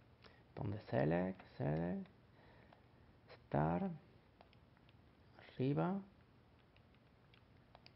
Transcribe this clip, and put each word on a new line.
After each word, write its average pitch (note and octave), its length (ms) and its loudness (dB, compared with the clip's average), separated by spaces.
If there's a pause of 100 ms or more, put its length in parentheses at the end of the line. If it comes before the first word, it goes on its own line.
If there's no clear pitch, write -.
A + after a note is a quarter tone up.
(560)
Donde G#2 240 -2
select, E3+ 600 2 (160)
select, E3+ 520 -2 (1200)
start, E3+ 640 0 (1500)
arriba, D#3+ 640 0 (2000)